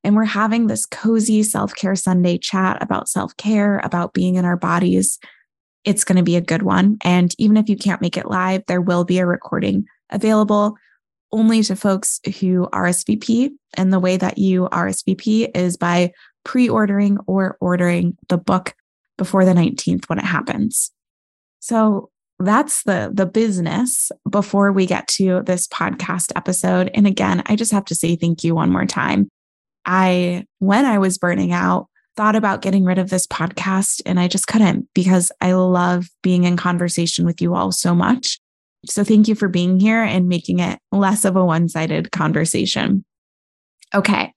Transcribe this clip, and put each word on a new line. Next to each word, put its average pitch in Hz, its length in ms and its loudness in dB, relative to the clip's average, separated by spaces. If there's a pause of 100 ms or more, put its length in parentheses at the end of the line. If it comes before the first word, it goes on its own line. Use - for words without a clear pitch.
And 208 100 2
we're 220 100 2
having 220 420 0
this - 180 -2
cozy 220 580 0
self-care 196 540 -2
Sunday 180 400 0
chat 185 460 -2
about - 260 -4
self-care, 208 760 -2
about 175 300 -4
being 180 220 0
in 185 100 0
our 175 140 0
bodies. 180 600 0 (640)
It's 208 200 0
gonna 185 180 4
be 170 140 2
a 170 60 0
good 170 200 -2
one. 190 400 2
And 180 360 2
even 214 180 4
if 214 140 2
you 196 80 2
can't - 240 -2
make 175 160 -4
it - 100 -8
live, 185 380 -2
there 180 160 0
will 175 220 2
be 180 140 0
a 180 80 2
recording 196 600 -2 (240)
available 214 680 2 (560)
only 220 300 4
to 202 120 0
folks 196 460 -2 (180)
who 180 340 0
R 175 140 0
S 180 180 0
V - 120 0
P. 240 340 0 (260)
And 185 160 2
the 190 60 2
way 185 180 0
that 185 220 -2
you 185 320 2
R 175 160 -2
S 190 160 -6
V 190 140 0
P 220 300 0
is 180 300 -2
by 175 360 0 (320)
pre-ordering 202 840 2
or 190 340 -2
ordering 175 560 0 (120)
the 180 80 0
book 185 380 -2 (440)
before 190 260 2
the 185 100 4
nineteenth - 540 0
when - 100 -4
it - 60 -8
happens. - 680 -4 (680)
So - 520 0 (280)
that's 214 460 0
the, 175 280 -2
the 190 140 0
business 202 840 -2 (180)
before 202 400 2
we 190 160 2
get - 220 -4
to 185 340 0
this 180 240 -4
podcast - 680 -6
episode. 185 580 -2
And 208 120 4
again, 190 400 0
I 214 100 2
just 226 160 -2
have 196 140 -2
to - 80 -8
say 170 200 0
thank 165 300 -2
you 165 100 2
one 160 160 2
more - 160 0
time. - 420 0 (560)
I, 180 600 0 (140)
when 202 260 2
I 226 140 2
was 190 200 0
burning 175 340 0
out, 180 360 -2 (280)
thought 214 200 2
about 208 260 -2
getting 190 220 2
rid 180 140 2
of 190 120 -2
this 185 160 -2
podcast, 190 800 -4
and 180 140 0
I 180 80 2
just - 180 -2
couldn't 208 480 2
because 180 460 2
I 180 140 0
love 180 540 0 (140)
being 180 220 2
in 175 120 2
conversation 175 680 -2
with 170 160 -2
you 175 140 0
all 185 180 -2
so 175 220 0
much. 254 440 0 (500)
So 202 160 -2
thank 214 240 6
you 214 60 2
for 208 140 0
being 180 320 2
here 220 220 2
and 180 260 0
making 180 300 -2
it 180 200 -2 (140)
less 196 320 2
of 190 120 2
a 185 80 4
one-sided 160 680 0
conversation. 165 920 -2 (880)
Okay. - 420 0